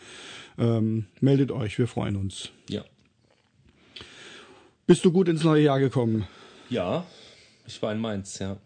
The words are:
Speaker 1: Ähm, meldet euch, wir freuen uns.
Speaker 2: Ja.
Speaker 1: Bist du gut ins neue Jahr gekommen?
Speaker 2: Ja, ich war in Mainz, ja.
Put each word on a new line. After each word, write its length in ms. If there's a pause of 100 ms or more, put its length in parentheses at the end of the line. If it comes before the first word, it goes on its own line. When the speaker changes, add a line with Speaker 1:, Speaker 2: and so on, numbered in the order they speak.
(580)
Speaker 1:
Ähm, 500 (120)
meldet 320
euch, 260
wir 120
freuen 260
uns. 320 (220)
Speaker 2:
Ja. 160 (2000)
Speaker 1:
Bist 180
du 60
gut 160
ins 160
neue 200
Jahr 160
gekommen? 460 (440)
Speaker 2:
Ja, 360 (600)
ich 140
war 120
in 60
Mainz, 400
ja. 260